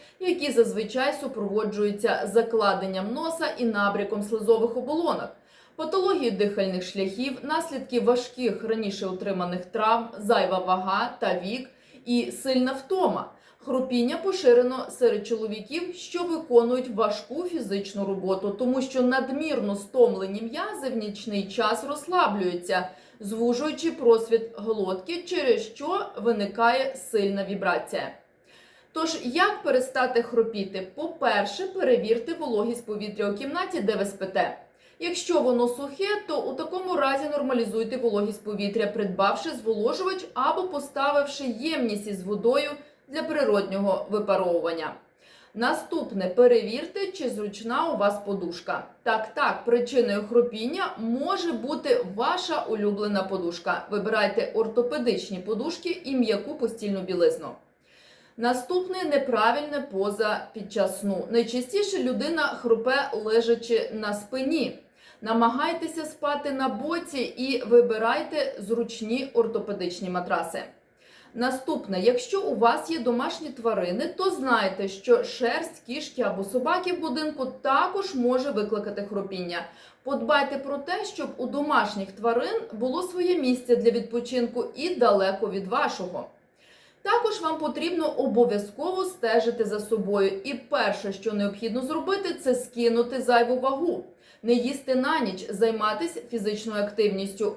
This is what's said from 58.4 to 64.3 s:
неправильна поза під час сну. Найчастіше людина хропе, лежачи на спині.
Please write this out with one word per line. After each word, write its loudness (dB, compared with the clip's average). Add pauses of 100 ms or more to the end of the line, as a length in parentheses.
неправильна 2
поза -2
під -12
час 0
сну. -2
Найчастіше 0
людина 0
хропе, 0
лежачи 2
на -4
спині. -2 (420)